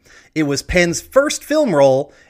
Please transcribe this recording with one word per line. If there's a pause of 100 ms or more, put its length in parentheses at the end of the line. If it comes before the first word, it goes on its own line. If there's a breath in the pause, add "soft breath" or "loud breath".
(360 soft breath)
It
was
Penn's
first
film
role (180 soft breath)